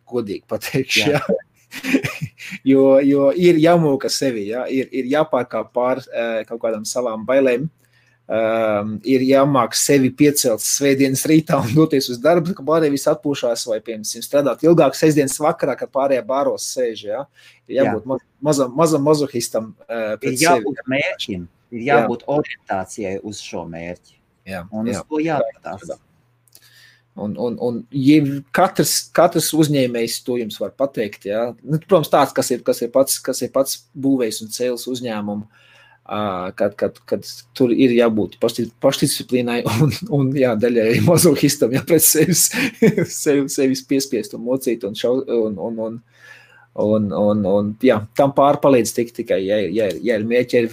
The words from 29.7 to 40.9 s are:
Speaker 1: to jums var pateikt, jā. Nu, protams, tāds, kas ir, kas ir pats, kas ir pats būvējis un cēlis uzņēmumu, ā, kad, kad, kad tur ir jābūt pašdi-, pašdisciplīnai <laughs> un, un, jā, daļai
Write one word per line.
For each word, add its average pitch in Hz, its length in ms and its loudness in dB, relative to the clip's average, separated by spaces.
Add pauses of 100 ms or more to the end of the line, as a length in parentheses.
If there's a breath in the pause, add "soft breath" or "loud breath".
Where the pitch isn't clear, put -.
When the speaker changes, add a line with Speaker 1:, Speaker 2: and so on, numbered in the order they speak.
Speaker 1:
to 123 120 -4
jums 110 240 -6
var 101 120 -6
pateikt, 107 580 -6
jā. 110 160 -2 (140)
Nu, 151 200 -4
protams, 160 320 2
tāds, 143 220 4
kas 131 180 -2
ir, 120 80 -2
kas - 220 -2
ir 120 100 -4
pats, - 280 2
kas - 220 -6
ir 120 120 -6
pats - 400 -2
būvējis 131 480 -2
un 107 100 -14
cēlis 123 360 -4
uzņēmumu, 107 580 -6 (580 soft breath)
ā, - 140 -10 (360)
kad, 104 220 -2
kad, - 300 -4
kad 101 180 -4 (300)
tur 123 180 2
ir 123 240 4
jābūt 110 420 2
pašdi-, 120 300 -2 (140)
pašdisciplīnai 123 880 0
<laughs> - 20 -2
un, 117 220 2 (180)
un, 135 240 0
jā, 127 240 2
daļai 117 420 2